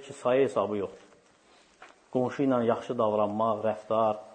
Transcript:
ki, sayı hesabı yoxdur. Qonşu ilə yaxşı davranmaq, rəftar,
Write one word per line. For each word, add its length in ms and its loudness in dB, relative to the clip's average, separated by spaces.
ki, 120 -16
sayı 340 2
hesabı 320 -2
yoxdur. 300 -8
Qonşu 320 -2
ilə 220 2
yaxşı 300 0
davranmaq, 680 0
rəftar, 560 0